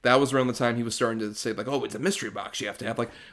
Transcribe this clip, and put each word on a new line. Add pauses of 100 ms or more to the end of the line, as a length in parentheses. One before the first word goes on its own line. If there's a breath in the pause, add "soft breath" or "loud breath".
that
was
around
the
time
he
was
starting
to
say,
like,
"Oh,
it's
a
mystery
box.
You
have
to
have,
like, (200 loud breath)